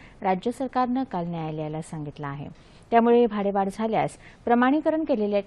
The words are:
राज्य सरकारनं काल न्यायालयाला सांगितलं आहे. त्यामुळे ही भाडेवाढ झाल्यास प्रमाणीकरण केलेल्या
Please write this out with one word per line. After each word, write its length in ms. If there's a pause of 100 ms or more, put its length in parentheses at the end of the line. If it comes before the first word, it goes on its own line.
(240)
राज्य 280
सरकारनं 540
काल 220
न्यायालयाला 560
सांगितलं 440
आहे. 220 (420)
त्यामुळे 280
ही 80
भाडेवाढ 460
झाल्यास 380 (340)
प्रमाणीकरण 600
केलेल्या 420